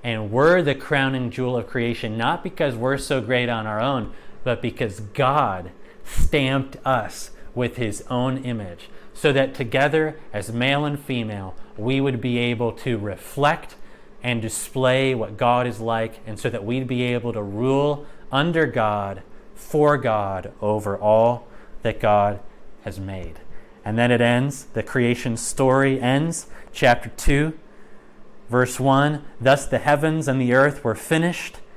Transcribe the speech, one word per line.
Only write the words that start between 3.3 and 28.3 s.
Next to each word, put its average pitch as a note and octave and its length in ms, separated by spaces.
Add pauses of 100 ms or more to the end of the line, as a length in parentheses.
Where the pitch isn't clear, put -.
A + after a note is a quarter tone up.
on A2+ 180
our G#2+ 140
own, B2+ 320 (320)
but A#2 180
because A2 380
God G#2+ 720 (320)
stamped C3+ 800
us - 460 (240)
with A#2+ 220
his A2+ 320
own B2+ 300
image, G#2+ 500 (240)
so D3 200
that C3+ 220
together D3 640 (140)
as G#2+ 200
male C#3 320
and C#3+ 160
female, G#2+ 560 (200)
we B2+ 240
would C3 200
be A#2+ 180
able A#2+ 340
to A#2+ 240
reflect C#3 760 (480)
and A#2+ 180
display C3 760
what G#2+ 200
God B2 300
is A2 140
like, A2+ 440
and G#2+ 140
so B2+ 100
that G#2 160
we'd B2+ 220
be B2 160
able A#2+ 300
to G#2+ 100
rule C3+ 640 (240)
under D#3+ 360
God, G#2 560 (320)
for D3 440
God, G2+ 540 (100)
over G#2 340
all A2+ 520 (340)
that A2 160
God G#2 400 (440)
has G2 180
made. F#2 400 (440)
And A2 140
then A#2+ 140
it A#2+ 80
ends, B2 460
the - 180
creation A#2+ 520
story C3+ 640
ends, C#3+ 460 (260)
chapter B2 380
two, D3 480 (920)